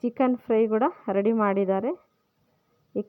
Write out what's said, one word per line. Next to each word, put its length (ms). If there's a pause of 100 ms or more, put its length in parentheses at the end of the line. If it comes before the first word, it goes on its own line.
ಚಿಕನ್ 400
ಫ್ರೈ 180 (120)
ಕೂಡ 100 (340)
ರೆಡಿ 240
ಮಾಡಿದ್ದಾರೆ. 500 (1080)
ಈ 100